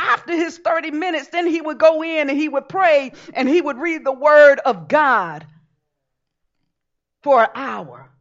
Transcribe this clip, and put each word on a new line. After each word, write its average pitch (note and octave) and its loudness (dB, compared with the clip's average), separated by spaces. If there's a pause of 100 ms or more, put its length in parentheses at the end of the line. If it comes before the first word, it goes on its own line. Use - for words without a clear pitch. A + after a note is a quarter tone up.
after E4 -4
his E4+ -4
thirty D#4+ -4
minutes, D#4 -6
then E4+ -4
he E4 -2
would D4+ -10
go D#4+ 4
in D#4+ -4
and C4+ -4
he D4+ -4
would C4+ -6
pray D#4 0 (220)
and C4 -2
he E4 2
would C#4 -6
read D#4 -6
the C4 -2
word C#4+ 6
of F#3 -4
God A3 0 (1800)
for C4 2
an A3 -2
hour. F#3+ -14 (100)